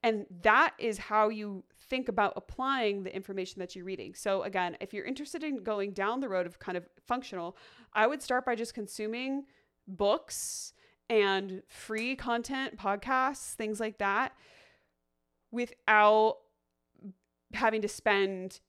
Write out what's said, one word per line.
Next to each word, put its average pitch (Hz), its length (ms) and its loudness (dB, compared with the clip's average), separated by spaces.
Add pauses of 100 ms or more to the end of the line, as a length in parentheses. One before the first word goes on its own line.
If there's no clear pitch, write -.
And 220 240 0 (160)
that 240 380 6
is 214 180 -2
how 214 300 2
you 208 340 -6 (160)
think 254 300 -4
about 202 260 2
applying 240 680 -2
the 185 100 -8
information 190 460 -8
that 180 160 -10
you're 180 80 -12
reading. 180 300 -8
So 196 280 0
again, 185 380 -2
if 202 120 -10
you're 208 120 -6
interested 285 400 -8
in 269 180 -4
going 202 300 -2
down 202 260 -2
the 269 100 -4
road 185 180 0
of 175 120 -14
kind 180 180 -6
of 175 120 -8 (180)
functional, 190 500 -6 (360)
I 214 160 4
would 294 120 0
start 254 240 0
by 240 120 0
just 226 180 -6
consuming 240 680 -6 (420)
books - 880 -2 (360)
and 196 600 2
free 226 480 -4
content, 247 600 -2
podcasts, 262 760 -2
things 214 240 -4
like 220 200 -4
that, 208 340 0 (1200)
without 214 840 6 (1160)
having 220 280 2
to 208 60 -2
spend 196 680 0 (100)